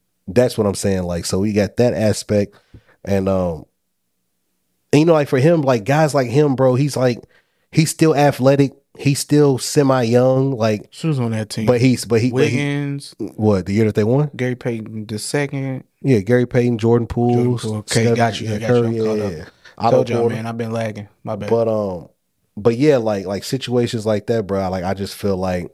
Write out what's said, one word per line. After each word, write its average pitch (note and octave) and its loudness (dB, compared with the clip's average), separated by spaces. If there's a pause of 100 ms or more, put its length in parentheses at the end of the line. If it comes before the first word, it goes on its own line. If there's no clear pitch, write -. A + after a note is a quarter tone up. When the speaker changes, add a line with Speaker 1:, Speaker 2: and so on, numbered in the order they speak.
(260)
Speaker 1:
that's A#2+ 0
what G#2+ 2
I'm G2 0
saying. F#2+ -2
Like, F2 -6
so F#2+ -2
we G#2+ -2
got G2 0
that A#2 2
aspect. G#2 -2 (480)
And, G2 0
um, F2+ -2 (1300)
and, C#3+ 4
you D#3 4
know, F3 6
like, D3 2
for C3+ 0
him, D#3+ 4
like, B2+ 0
guys C#3+ 2
like C3 2
him, C#3+ 4
bro, C3 4
he's, C#3 -2
like, B2+ 0 (480)
he's D#3 0
still D#3 2
athletic. C#3 4 (260)
He's C#3 0
still D3 2
semi-young. C3 2
Like, A2 -2 (100)
Speaker 2:
Who's D#3 -2
on A#2 -2
that A2 -6
team? A2 -6
Speaker 1:
but A#2+ 4
he's, B2+ 4
but A2+ 2
he, B2 0
but C3 0
he A2+ -2
Speaker 2:
Wiggins. C#3+ -6
Speaker 1:
What, G#2 0
the G2 -2
year A2 4
that G#2 0
they G#2+ 0
won? C#3 0
Speaker 2:
Gary B2 -4
Payton A2 -8
the G#2+ -8
second. C#3 -6 (160)
Speaker 1:
Yeah, B2 2
Gary B2 2
Payton, A#2+ 0
Jordan A#2 2
Poole, A#2+ 0
Speaker 2:
Jordan A#2+ 0
Poole. A2 -6
Okay, A2+ -2
Speaker 1:
Steph, A#2 2
Speaker 2:
got A2+ 0
you, G#2+ -8
Speaker 1:
yeah, G#2+ -4
Speaker 2:
got A2 -6
you. B2 4
I'm A#2+ 2 (120)
Speaker 1:
Curry, A2 -2
Speaker 2:
caught A2 -2
Speaker 1:
yeah, G#2 -4
Speaker 2:
up. G2 -6
Speaker 1:
yeah. D#2 -12 (340)
Otto A#2 0
Speaker 2:
Told B2 0
y'all, A2+ -2
Speaker 1:
Porter. A#2 0
Speaker 2:
man, A2+ -8
I've A#2 -8
been A2+ -6
lagging. A2 -6 (140)
My A2 -8
bad. G#2 -6
Speaker 1:
But, A2+ 2
um, G2+ -4 (480)
but A#2 0
yeah, C#3+ 4
like, G#2+ -2
like, F#2+ -6
situations A#2+ -2
like G#2+ -2
that, A2+ -2
bro, F#2+ -2
like, F#2 -4
I F#2+ -2
just F#2+ -8
feel G2 -4
like, F2+ -4